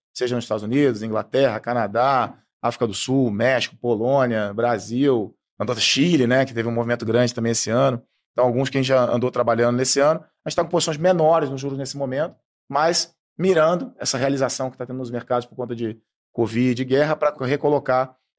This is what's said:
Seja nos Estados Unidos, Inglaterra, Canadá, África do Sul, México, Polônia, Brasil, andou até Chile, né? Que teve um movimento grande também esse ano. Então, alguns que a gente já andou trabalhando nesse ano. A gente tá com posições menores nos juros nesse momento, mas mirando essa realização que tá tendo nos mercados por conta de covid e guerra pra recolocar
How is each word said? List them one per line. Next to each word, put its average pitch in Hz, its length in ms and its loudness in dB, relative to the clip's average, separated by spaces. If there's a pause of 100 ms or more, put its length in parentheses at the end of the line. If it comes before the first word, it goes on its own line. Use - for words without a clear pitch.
(120)
Seja 123 220 -4
nos 120 100 -4
Estados 107 200 -4
Unidos, 123 380 0
Inglaterra, 110 580 -2
Canadá, 120 760 0 (260)
África 120 260 -2
do 104 60 -2
Sul, 127 380 0
México, 117 500 0
Polônia, 117 720 0
Brasil, 117 800 0 (260)
andou 110 140 -4
até 117 80 -6
Chile, 143 460 2
né? 131 180 2
Que 131 80 -10
teve 113 160 -2
um 120 40 -2
movimento 117 340 -2
grande 120 260 2
também 117 200 -2
esse 113 180 -2
ano. 123 320 0 (300)
Então, 123 120 2
alguns 127 240 0
que 135 100 -4
a - 20 2
gente 131 80 -2
já 131 160 4
andou 123 260 0
trabalhando 120 460 2
nesse 131 240 0
ano. 160 200 2 (240)
A 175 60 -8
gente - 60 -6
tá - 80 0
com - 60 -12
posições 160 260 0
menores 160 520 4
nos 135 120 -8
juros 139 180 -6
nesse 139 180 -8
momento, 143 380 -4 (340)
mas 160 460 0 (240)
mirando 175 580 2
essa - 220 -4
realização 131 520 -2
que - 60 -20
tá 123 80 -8
tendo 127 140 -10
nos 127 120 -8
mercados 120 360 -4
por - 80 -20
conta 120 200 -8
de 113 220 -6 (360)
covid 117 500 0
e - 20 -2
guerra 143 320 2
pra 147 180 0 (120)
recolocar 139 680 0 (220)